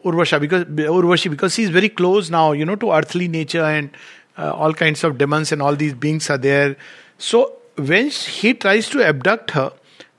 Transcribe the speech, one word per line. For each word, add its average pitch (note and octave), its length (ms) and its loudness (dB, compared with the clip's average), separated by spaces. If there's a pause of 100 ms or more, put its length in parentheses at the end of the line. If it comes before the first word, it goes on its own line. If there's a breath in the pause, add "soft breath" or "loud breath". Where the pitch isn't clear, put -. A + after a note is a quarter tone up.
Urvasha E3 340 2
because, E3+ 260 0
Urvashi, E3+ 640 2
because D#3+ 260 -2
he A3+ 80 0
is G3+ 60 0
very F#3 200 2
close F#3 400 0
now, D#3+ 240 2
you D3 120 -2
know, F#3+ 120 -4
to G#3 140 -2
earthly E3+ 360 0
nature D#3+ 360 -4
and, D3+ 260 -2 (480 loud breath)
uh, D#3 140 -4
all D#3 220 0
kinds D#3 300 0
of D3 140 0
demons D3 340 0
and D3+ 100 -2
all C#3+ 140 2
these D3 180 -2
beings D3+ 360 -4
are D3 80 0
there. C#3 400 2 (400 loud breath)
So - 360 0 (220)
when F3+ 340 0
sh-, - 180 -8
he - 260 0
tries G#3 360 0
to C#4 140 2
abduct F3 480 0
her, C3+ 220 -2 (460 loud breath)